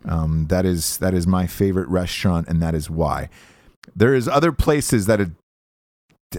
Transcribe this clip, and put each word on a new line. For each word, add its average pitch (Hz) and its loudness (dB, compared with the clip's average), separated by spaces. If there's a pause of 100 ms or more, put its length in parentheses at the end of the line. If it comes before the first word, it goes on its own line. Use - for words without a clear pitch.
Um, 80 0
that 92 2
is, 87 -2
that 92 -2
is 87 0
my 92 2
favorite 92 -2
restaurant, 90 -2
and 85 0
that 82 0
is 76 -4
why. 76 -2 (680)
There 123 4
is 127 0
other 147 2
places 131 2
that 107 4
have, 92 0 (1080)